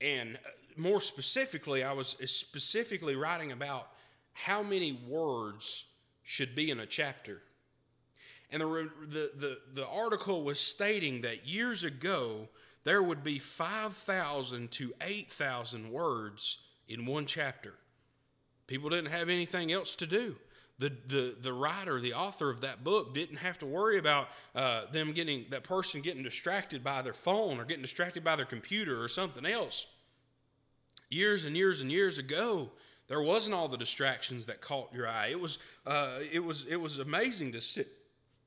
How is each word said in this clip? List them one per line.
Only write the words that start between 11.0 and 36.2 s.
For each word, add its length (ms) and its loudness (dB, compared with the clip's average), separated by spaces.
that 260 -4
years 380 0
ago, 640 0
there 180 8
would 200 2
be 160 0
five 560 -4
thousand 760 -2
to 280 -4
eight 300 -4
thousand 600 -2
words 680 -2
in 180 -6
one 200 0
chapter. 480 -4
People 240 -2
didn't 220 0
have 160 0
anything 420 2
else 260 0
to 100 -4
do. 300 2
The, 120 2
the, 340 2
the 120 -2
writer, 480 0
the 140 0
author 360 0
of 120 -4
that 200 -4
book 320 2
didn't 220 -2
have 240 -4
to 60 -6
worry 300 4
about, 300 6
uh, 340 4
them 220 0
getting, 380 0
that 120 -4
person 380 0
getting 240 -4
distracted 580 -2
by 180 0
their 120 -2
phone 480 2
or 40 -4
getting 160 -2
distracted 440 -2
by 100 6
their 100 2
computer 560 -2
or 80 0
something 380 -2
else. 400 0
Years 340 4
and 120 -2
years 240 4
and 120 -2
years 260 4
ago, 540 0
there 160 2
wasn't 320 4
all 140 2
the 80 -4
distractions 680 0
that 140 -8
caught 320 -4
your 140 -2
eye. 220 2
It 100 0
was, 200 -2
uh, 320 2